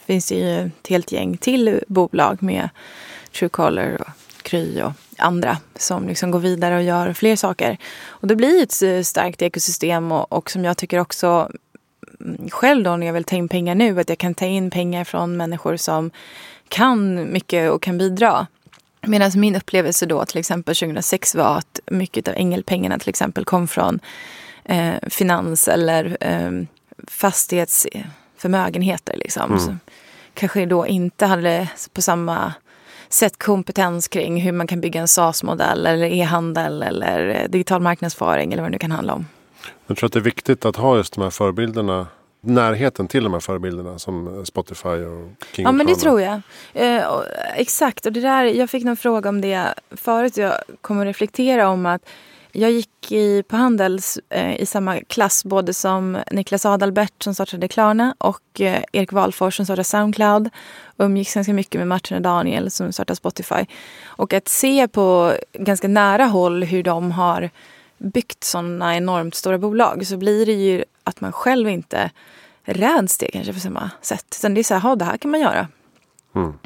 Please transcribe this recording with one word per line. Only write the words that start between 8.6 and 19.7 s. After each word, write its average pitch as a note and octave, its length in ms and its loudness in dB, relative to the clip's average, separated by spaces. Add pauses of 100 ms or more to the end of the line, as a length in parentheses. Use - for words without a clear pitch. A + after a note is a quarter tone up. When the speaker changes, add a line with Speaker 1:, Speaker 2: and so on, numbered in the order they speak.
Speaker 1:
ett - 200 0
s-, F#3 260 2
starkt F3+ 340 -2
ekosystem, E3+ 680 0
och, - 200 -2
och - 180 -4
som F#3 140 -4
jag F3 120 0
tycker F3+ 220 -2
också, F3 520 2 (720)
mm, - 300 -10
själv C4 340 4
då, F3 120 2
när E3+ 100 -4
jag E3 80 -2
vill E3+ 100 -2
ta - 120 -2
in F3 120 -2
pengar F3 260 0
nu, G3+ 260 4
att E3 80 0
jag E3 100 -2
kan F3+ 160 -2
ta - 100 -4
in F#3 260 -2
pengar F3 340 -2
från F3 320 -4
människor E3 400 -4
som D#3+ 340 -2 (580)
kan G3+ 640 2
mycket E3+ 400 0
och D#3 100 0
kan F3+ 160 -2
bidra. F#3 480 2 (540)
Medan G3+ 340 2
min G3+ 220 4
upplevelse F3 500 0